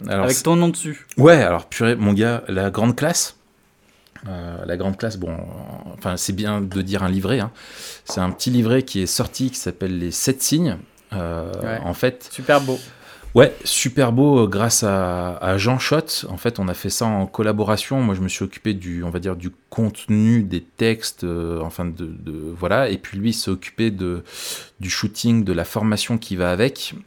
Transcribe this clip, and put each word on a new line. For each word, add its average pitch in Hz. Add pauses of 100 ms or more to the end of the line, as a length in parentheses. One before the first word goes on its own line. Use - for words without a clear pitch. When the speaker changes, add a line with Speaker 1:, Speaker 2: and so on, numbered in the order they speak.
Speaker 1:
alors 98
Speaker 2:
Avec 131
Speaker 1:
c'est -
Speaker 2:
ton 165
nom 170
dessus. 156 (100)
Speaker 1:
Ouais, 151
alors 87
purée, 117
mon 101
gars, 117
la 98
grande 113
classe. - (920)
Euh, 87
la 87
grande 95
classe, 110
bon, 85 (640)
enfin, 90
c'est -
bien 104
de 95
dire 98
un 92
livret, 95
hein. 104 (540)
C'est -
un 90
petit 107
livret 123
qui 101
est 90
sorti, -
qui -
s'appelle 92
Les 85
Sept -
Signes. 147 (340)
Euh, 85 (120)
Speaker 2:
Ouais. 113
Speaker 1:
en 87
fait, -
Speaker 2:
Super 139
beau. 131 (560)
Speaker 1:
Ouais, 135 (120)
super 123
beau, 135
euh, -
grâce 98
à, 90
à 92
Jean 120
Schott. -
En 92
fait, 117
on 92
a 90
fait 98
ça 117
en 101
collaboration. 107
Moi, 110
je 92
me 92
suis -
occupé 104
du, 90
on 87
va 87
dire, 92
du 87 (200)
contenu 110
des 87
textes, 113
euh, 85
enfin, 82
de, 85
de, 82 (240)
voilà. 101
Et 95
puis, -
lui, 110
il 113
s'est -
occupé 110
de, 90 (560)
du 92
shooting, 113
de 95
la 85
formation 107
qui 101
va 90
avec, 110 (120)